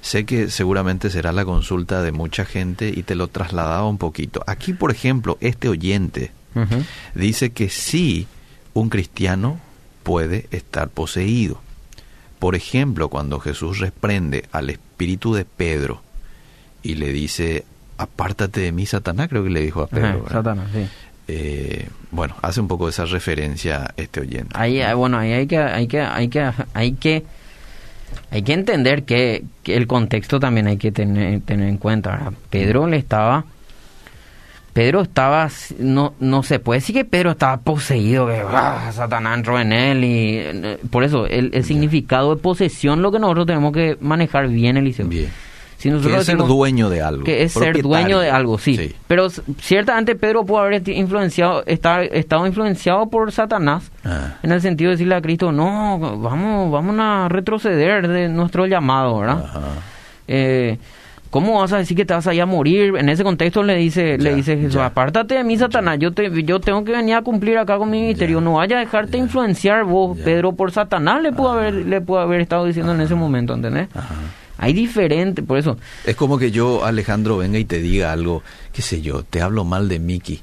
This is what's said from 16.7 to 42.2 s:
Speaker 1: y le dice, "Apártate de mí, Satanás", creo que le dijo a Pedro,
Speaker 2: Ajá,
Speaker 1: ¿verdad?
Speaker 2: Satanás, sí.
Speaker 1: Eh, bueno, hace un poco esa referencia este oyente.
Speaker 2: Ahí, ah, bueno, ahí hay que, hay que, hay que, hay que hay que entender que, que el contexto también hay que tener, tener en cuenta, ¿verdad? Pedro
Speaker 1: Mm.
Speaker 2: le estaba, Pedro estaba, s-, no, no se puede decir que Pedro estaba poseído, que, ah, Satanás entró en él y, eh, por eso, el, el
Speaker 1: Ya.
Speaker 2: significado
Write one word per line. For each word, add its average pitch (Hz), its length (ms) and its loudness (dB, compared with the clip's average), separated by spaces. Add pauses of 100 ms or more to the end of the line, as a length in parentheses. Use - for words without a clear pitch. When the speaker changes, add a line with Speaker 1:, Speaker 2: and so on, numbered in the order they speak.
Speaker 1:
y 85 140 -6
le 73 160 -6
dice, 76 540 -4 (320)
"Apártate 95 640 -6
de 87 100 -2
mí, 90 140 -4
Satanás", 101 420 -4
creo 110 160 -2
que 95 60 -2
le 85 100 0
dijo 76 220 -2
a 71 60 -4
Pedro, 107 200 0
Speaker 2:
Ajá, 98 120 0
Speaker 1:
¿verdad? - 120 -8
Speaker 2:
Satanás, 107 420 -4
sí. 104 140 -4 (400)
Speaker 1:
Eh, 73 600 -8 (220)
bueno, 82 300 -6
hace 90 200 -2
un 95 80 -2
poco 87 180 -2
esa 82 160 -4
referencia 76 960 -4
este 73 240 -8
oyente. 60 320 -8
Speaker 2:
Ahí, 120 260 0
ah, 117 160 0
bueno, 123 220 0
ahí 110 160 -2
hay 131 140 0
que, 165 100 0
hay 120 320 0
que, 147 100 0
hay 120 300 -2
que, 143 200 0 (240)
hay 120 200 0
que 156 320 0 (1040)
hay 107 120 -2
que 131 100 2
entender 147 500 2
que, 120 400 0 (200)
que 90 120 -2
el 120 120 2
contexto 123 520 0
también 117 280 2
hay 104 100 0
que 104 140 0
tener, 101 500 0
tener 101 280 -2
en 101 80 0
cuenta, 104 340 0
¿verdad? 95 220 -4 (160)
Pedro 104 360 2
Speaker 1:
Mm. 170 40 0
Speaker 2:
le 160 80 2
estaba, 120 480 2 (1300)
Pedro 127 280 4
estaba, 151 440 2
s-, - 340 -10
no, 135 400 2
no 131 240 2
se 131 160 0
puede 117 220 0
decir 208 140 -4
que 262 100 2
Pedro 175 260 2
estaba 135 260 2
poseído, 127 720 2
que, 113 200 -2
ah, 120 460 0
Satanás 113 440 -2
entró 120 220 0
en 110 140 2
él 131 300 2
y, 113 340 2
eh, 92 400 -6 (140)
por 123 120 4
eso, 139 220 2
el, 123 280 2
el 127 80 2
Speaker 1:
Ya. - 20 2
Speaker 2:
significado 147 720 2